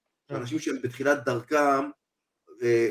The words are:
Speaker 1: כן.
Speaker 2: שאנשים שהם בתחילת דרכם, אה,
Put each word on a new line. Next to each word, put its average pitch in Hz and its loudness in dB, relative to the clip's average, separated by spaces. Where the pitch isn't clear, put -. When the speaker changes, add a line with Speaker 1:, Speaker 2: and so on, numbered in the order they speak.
Speaker 1:
כן. 143 -10
Speaker 2:
שאנשים 131 -6
שהם 135 -6
בתחילת 135 0
דרכם, 139 0
אה, 117 2